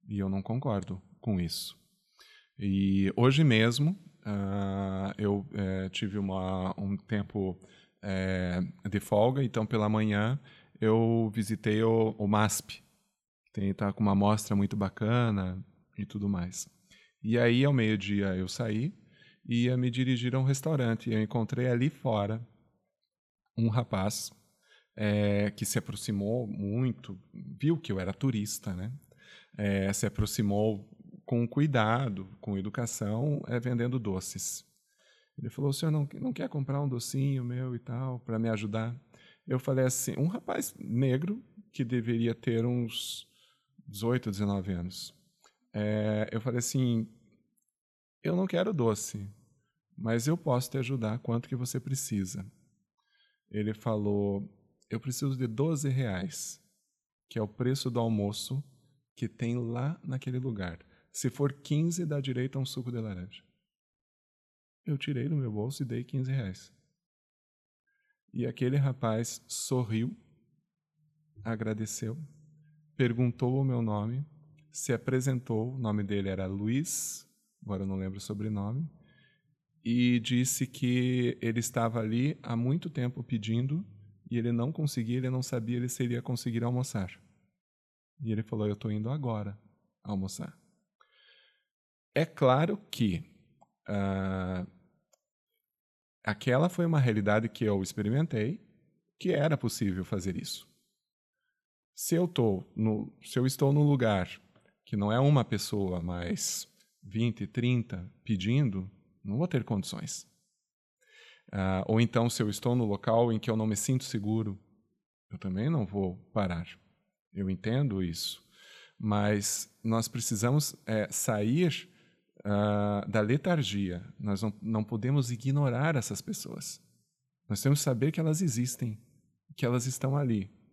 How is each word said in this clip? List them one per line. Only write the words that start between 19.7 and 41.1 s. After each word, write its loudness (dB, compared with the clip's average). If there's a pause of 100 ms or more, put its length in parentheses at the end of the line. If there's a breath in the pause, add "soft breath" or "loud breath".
me 2
dirigir 2
a 2
um 2
restaurante. 2
E 0
eu 4
encontrei 0
ali 4
fora 0 (1080)
um 4
rapaz, 0 (640 soft breath)
eh, 2
que -2
se 0
aproximou -2
muito, -4 (140)
viu -2
que -10
eu -2
era -4
turista, -2
né? -6 (640 loud breath)
Eh, 2
se 0
aproximou 0 (360)
com 2
cuidado, 2 (120)
com -2
educação, -2
eh, -2
vendendo 0
doces. -6 (760 soft breath)
Ele -8
falou: -2
"O 0
senhor 0
não, 2
não -4
quer -6
comprar -2
um 0
docinho -2
meu -4
e -4
tal, -4
pra -4
me 2
ajudar?" -2 (520 loud breath)
Eu 0
falei 2
assim, -2
um 2
rapaz -4
negro 0 (280)